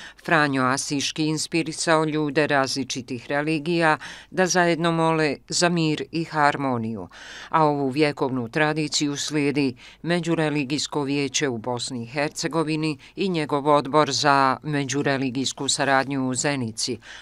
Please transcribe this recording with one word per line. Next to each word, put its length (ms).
Franjo 380
Asiški 640
inspirisao 800
ljude 420
različitih 800
religija 680
da 160
zajedno 440
mole 460
za 200
mir 420
i 120
harmoniju, 840
a 140
ovu 260
vjekovnu 600
tradiciju 680
slijedi 580
Međureligijsko 1000
vijeće 460
u 80
Bosni 460
i 40
Hercegovini 920
i 140
njegov 380
odbor 440
za 520
međureligijsku 1080
saradnju 600
u 60
Zenici, 640